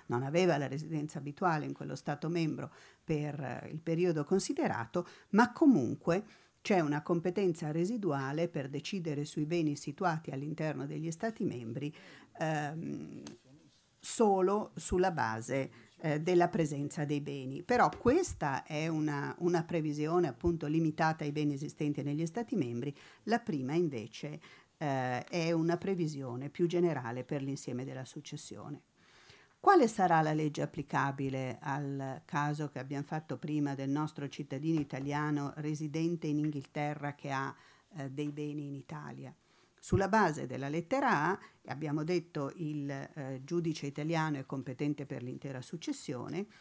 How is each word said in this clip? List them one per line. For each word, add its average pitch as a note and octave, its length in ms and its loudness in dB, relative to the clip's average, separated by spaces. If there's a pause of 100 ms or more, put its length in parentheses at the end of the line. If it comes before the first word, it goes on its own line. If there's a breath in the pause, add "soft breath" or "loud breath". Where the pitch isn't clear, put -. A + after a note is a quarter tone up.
non B2 160 0
aveva D#3+ 340 4
la C#3 120 0
residenza D#3 500 -4
abituale D3 480 -2
in C3+ 60 -4
quello C#3+ 240 -8
Stato D3 320 -4
membro D#3 440 0 (300 loud breath)
per, D3 380 -2
eh, B2+ 300 -6
il D#3+ 100 -10
periodo E3 440 2
considerato, F#3+ 840 0 (240 loud breath)
ma A3 220 6
comunque F#3+ 720 6 (360 loud breath)
c'è F#3+ 200 4
una D3 220 2
competenza E3+ 680 0
residuale E3 760 0
per C#3 220 -4
decidere D3 540 -4
sui D3+ 200 -2
beni D#3 320 0
situati D#3+ 540 -2
all'interno D3 560 -4
degli D#3 240 -6
Stati A3 340 -4
membri, B2 500 -4 (440 loud breath)
ehm, D3+ 840 -4 (840)
solo G3 720 4
sulla F#3 360 2
base, B2 600 0 (300 loud breath)
eh, D3+ 200 0
della F3 280 6
presenza D3 580 -2
dei D3 140 0
beni. C#3+ 420 -6
Però A#3 260 4
questa A#3 760 2
è D#3 220 -2
una, D3+ 520 0
una E3+ 260 2
previsione D#3+ 640 2
appunto D#3+ 380 0
limitata D#3+ 580 2
ai D3 80 -2
beni D3 220 2
esistenti C#3+ 480 -2
negli D3 240 0
Stati A3+ 280 -4
membri, C3 400 -2 (300 loud breath)
la A3 160 2
prima C#3+ 320 -2
invece, D3+ 680 -2 (360 loud breath)
eh, C3 480 0
è E3+ 280 0
una E3+ 260 4
previsione D3 720 -2
più F3 160 2
generale C#3 580 0
per C#3+ 180 -4
l'insieme C3+ 420 -4
della C3 200 -8
successione. C#3+ 800 -12 (760 loud breath)
Quale F4 300 8
sarà E3+ 320 6
la D#3 140 4
legge D3+ 260 2
applicabile C3+ 1000 -2
al C#3 640 -4
caso D3 420 -2
che C#3 100 -10
abbiamo C#3+ 260 -6
fatto D#3 340 -6
prima D3 360 -2
del C3+ 140 -4
nostro D3 400 -2
cittadino D3+ 500 -2
italiano C#3+ 800 -2
residente D#3 680 -2
in D3 100 0
Inghilterra D3 760 -2
che C#3+ 160 -10
ha, C3+ 240 -4 (420 loud breath)
eh, C3+ 140 -6
dei D3 200 -4
beni D3 360 -6
in C#3+ 80 -8
Italia? C#3 600 -12 (500 soft breath)
Sulla F#3+ 240 4
base E3 380 4
della C3 240 -4
lettera E3+ 580 2
A, F#3+ 100 2 (280 loud breath)
abbiamo D3+ 380 -2
detto E3 520 -2
il, D3+ 320 -4
eh, C3+ 560 -8
giudice E3 400 -2
italiano D3+ 540 -2
è C3+ 80 -8
competente C#3+ 580 -4
per C3+ 180 -8
l'intera C3+ 380 -8
successione E3 840 -6 (140 loud breath)